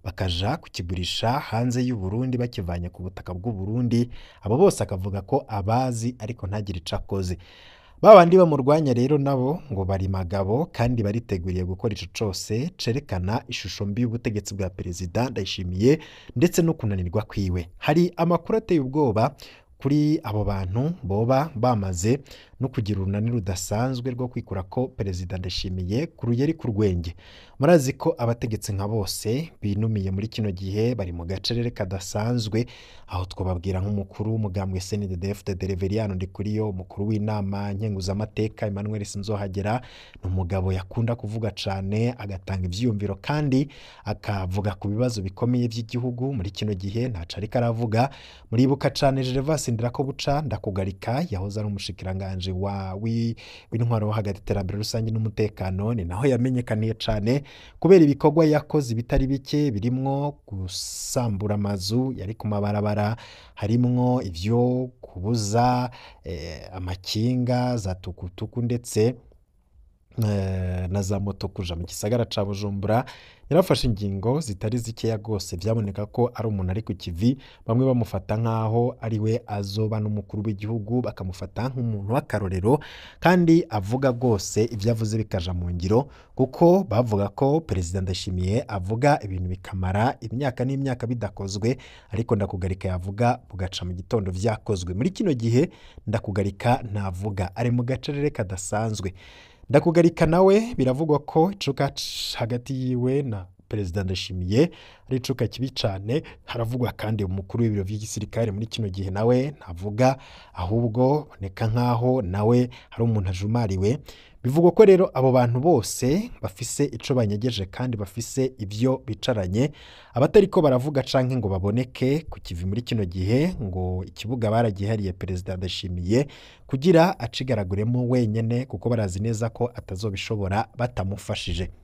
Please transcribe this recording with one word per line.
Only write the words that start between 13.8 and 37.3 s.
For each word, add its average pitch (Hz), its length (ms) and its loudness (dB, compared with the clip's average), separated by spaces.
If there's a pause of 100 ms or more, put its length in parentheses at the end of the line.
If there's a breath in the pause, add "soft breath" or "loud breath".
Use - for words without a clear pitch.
mbi 101 160 -2
y'ubutegetsi 113 540 -4
bwa 95 140 -4
Perezida 92 600 -4
Ndayishimiye 101 680 2 (360 loud breath)
ndetse 170 260 4
no 165 120 4
kunanirwa 101 480 -2
kwiwe. 90 560 -2
Hari 175 400 4
amakuru 170 400 0
ateye 180 220 2
ubwoba 135 560 2 (420 loud breath)
kuri 151 460 2
abo 104 200 -2
bantu 101 500 -2 (100)
boba 120 520 2
bamaze 104 640 2 (400 loud breath)
no 127 100 0
kugira 98 320 -2
urunani 101 300 0
rudasanzwe 120 800 -2
rwo 123 160 -4
kwikurako 120 600 -4
Perezida 92 500 -6
Ndayishimiye 92 720 -2
ku - 180 -10
rugeri 131 280 2
ku - 140 -6
rwenge. 95 480 0 (460 loud breath)
Murazi 139 320 6
ko - 240 -2
abategetsi 113 560 -2
nka 98 140 -2
bose 113 640 -2 (100)
binumiye 104 500 0
muri 101 160 -2
kino 107 240 -2
gihe 101 440 0
bari 90 180 -4
mu 85 160 -8
gacerere 117 400 -2
kadasanzwe, 107 960 -2 (420 loud breath)
aho 92 180 -4
twababwira 92 560 -4
nk'umukuru 104 520 -4
w'umugambwe 95 480 -2
C - 160 -6
N 101 100 -2
D 92 80 -4
D-F 98 300 -6
D, 95 220 -4
Reveriyano 98 480 -2
Ndikuriyo, 104 540 -2
umukuru 95 380 -6
w'inama 104 680 -2